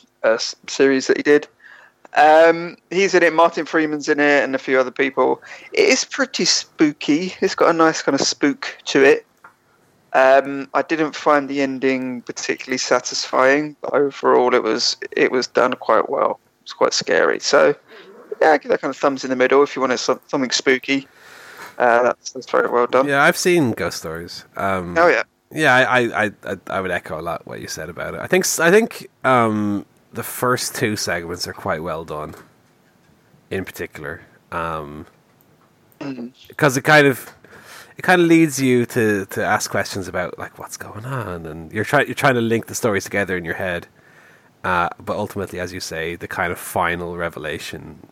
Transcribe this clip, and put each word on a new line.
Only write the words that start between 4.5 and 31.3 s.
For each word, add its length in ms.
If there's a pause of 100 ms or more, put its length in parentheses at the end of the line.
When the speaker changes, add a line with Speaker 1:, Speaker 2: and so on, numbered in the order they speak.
Speaker 1:
a 20
few 220
other 100
people. 500 (320)
It 180
is 140
pretty 420
spooky. 960
It's 120
got 160
a 40
nice 280
kind 180
of 60
spook 500 (100)
to 180
it. 220 (880)
Um, 600
I 80
didn't 340
find 320
the 140
ending 640
particularly 560
satisfying, 1040
but 120
overall 640
it 80
was, 340 (140)
it 200
was 160
done 260
quite 360
well. 300 (220)
It 20
was 100
quite 200
scary. 460
So, 360 (680)
yeah, 100
I 60
give 140
that 100
kind 80
of 80
thumbs 260
in 60
the 60
middle 260
if 140
you 60
wanted 180
some, 280
something 220
spooky. 580 (720)
Uh, 260
that's, 280
that's 180
very 200
well 180
done. 200
Speaker 2:
Yeah, 140
I've 160
seen 360
Ghost 260
Stories. 460 (100)
Um, 420
Speaker 1:
Oh, 100
yeah. 160 (280)
Speaker 2:
yeah, 240
I, 240
I, 260
I, 60 (120)
I, 140 (100)
I 140
would 80
echo 300
a 20
lot 240
what 160
you 60
said 220
about 260
it. 60
I 60
think 180
s-, 140
I 120
think, 360 (160)
um, 600 (280)
the 100
first 500
two 220
segments 520